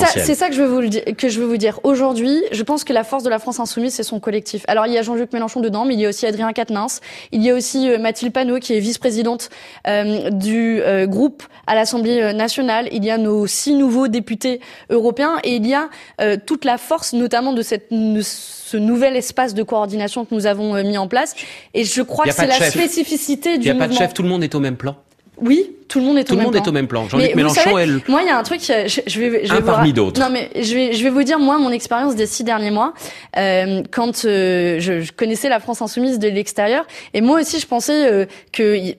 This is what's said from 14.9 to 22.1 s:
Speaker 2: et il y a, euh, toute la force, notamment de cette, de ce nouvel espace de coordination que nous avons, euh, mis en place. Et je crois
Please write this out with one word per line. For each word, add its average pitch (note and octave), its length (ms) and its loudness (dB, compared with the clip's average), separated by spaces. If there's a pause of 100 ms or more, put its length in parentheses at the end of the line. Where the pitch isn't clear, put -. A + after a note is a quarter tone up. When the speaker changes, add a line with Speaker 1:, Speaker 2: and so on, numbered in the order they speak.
Speaker 2:
et B3 100 0
il G#3+ 100 0
y B3+ 80 2
a, D4+ 140 0 (320)
euh, G#3 160 2 (100)
toute D4+ 200 -2
la B3 120 2
force, - 360 -4
notamment A#3+ 400 0
de A#3 80 0
cette, G#3+ 280 -4
de A3 320 0
ce - 540 -10
nouvel A#3+ 400 2
espace B3 380 -2
de G#3+ 100 -2
coordination G#3+ 600 -2
que A#3 100 -6
nous G#3 100 -2
avons, G#3 300 0
euh, G3 80 0
mis G3+ 140 -2
en F#3+ 100 -2
place. B3+ 260 0 (400)
Et A3+ 120 0
je B3 160 -2
crois - 240 0